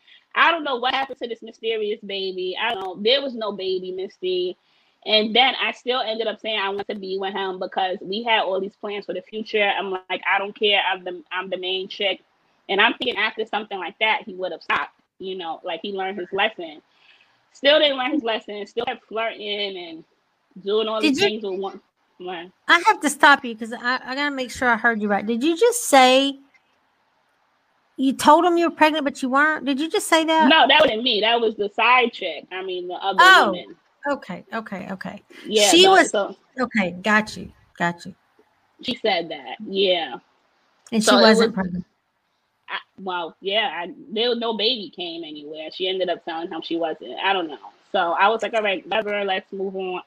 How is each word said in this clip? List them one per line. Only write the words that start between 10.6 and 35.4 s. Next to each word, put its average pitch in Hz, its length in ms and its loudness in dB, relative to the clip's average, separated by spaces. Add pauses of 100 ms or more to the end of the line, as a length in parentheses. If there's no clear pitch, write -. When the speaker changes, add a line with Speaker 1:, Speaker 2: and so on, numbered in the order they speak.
Speaker 1:
I'm 190 120 -6
the, 180 280 -10
I'm 185 180 -6
the 185 80 -6
main 185 300 -6
chick." 202 340 -4 (480)
And 196 100 0
I'm 226 160 4
thinking 240 220 -6
after 220 280 -4
something 208 340 -6
like 170 200 -10
that, 214 260 0
he 190 100 -14
would 180 160 -6
have 156 100 -12
stopped, 180 320 -4 (240)
you 190 180 -8
know, 165 280 -10
like, 170 180 -8
he 208 100 -8
learned 190 280 -6
his 180 120 -10
lesson. 294 520 -4 (680)
Still 285 280 4
didn't 294 180 2
learn 254 140 -4
his 294 120 -2
lesson. 208 440 -6
Still 240 180 -6
kept 240 220 -8
flirting 208 680 -6
and 170 280 -14 (600)
doing 214 240 0
all 220 140 -2
Speaker 2:
Did 285 140 2
Speaker 1:
these 302 60 -2
Speaker 2:
you 202 80 4
Speaker 1:
things 214 140 -6
with 196 160 -6
one. 190 220 -10 (380)
One. 180 340 -12 (140)
Speaker 2:
I 339 180 4
have 415 160 4
to 302 80 0
stop - 340 6
you 233 140 -6
'cause 226 160 -10
I, 247 320 -4
I 247 100 -8
gotta 285 200 -2
make 262 160 -6
sure 254 180 0
I 226 80 4
heard 226 240 2
you 214 60 -2
right. 202 180 0
Did 233 180 -2
you 330 140 2
just 466 280 4
say 269 520 6 (1600)
you 269 160 0
told 320 320 6
him 349 120 4
you 339 120 2
were - 60 -6
pregnant, 311 300 2
but 277 160 -4
you 262 80 -2
weren't? 294 360 2
Did 262 140 0
you 320 100 -4
just 403 180 -2
say 320 180 4
that? 320 220 4
Speaker 1:
No, 302 200 6
that 302 140 6
wasn't 233 220 2
me. 220 180 0
That 233 180 2
was 220 160 0
the 208 140 -4
side 240 440 2
chick. 160 380 -8
I 185 120 -8
mean, 180 240 -8
the 180 80 -8
other 196 260 0
Speaker 2:
Oh, 359 300 10
Speaker 1:
woman. - 240 -10 (340)
Speaker 2:
okay, 185 340 -6 (100)
okay, 220 380 -10
okay. - 300 -12 (240)